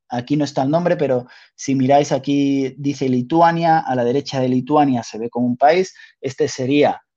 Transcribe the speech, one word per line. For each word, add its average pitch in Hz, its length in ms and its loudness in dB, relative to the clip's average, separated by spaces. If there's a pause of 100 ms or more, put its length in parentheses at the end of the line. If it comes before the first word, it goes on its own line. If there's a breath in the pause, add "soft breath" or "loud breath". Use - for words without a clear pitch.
aquí 123 300 -4
no 147 80 0
está 139 180 -4
el 135 60 0
nombre, 170 260 0
pero 127 320 -2 (280 loud breath)
si 135 200 -4
miráis 139 380 2
aquí 139 640 0
dice 139 320 -4
Lituania, 165 720 2
a 131 160 -4
la 123 100 0
derecha 139 340 -2
de 127 80 0
Lituania 127 560 0
se 107 160 -14
ve 117 100 -6
como 123 180 -2
un 123 100 -2
país, 170 360 2 (280 loud breath)
este 135 260 -4
sería 131 540 0 (160)